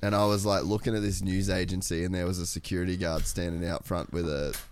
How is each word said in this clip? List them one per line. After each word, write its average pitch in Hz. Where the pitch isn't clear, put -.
and 104
I 104
was, 104
like, 98
looking 104
at 104
this 95
news 95
agency, 90
and 92
there 90
was 90
a 85
security 90
guard 82
standing 87
out 85
front 87
with 85
a, 73